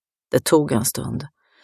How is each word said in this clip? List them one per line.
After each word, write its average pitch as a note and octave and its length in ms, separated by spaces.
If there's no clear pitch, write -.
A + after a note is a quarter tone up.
Det - 80
tog D3+ 320
en B2 140
stund. C3 420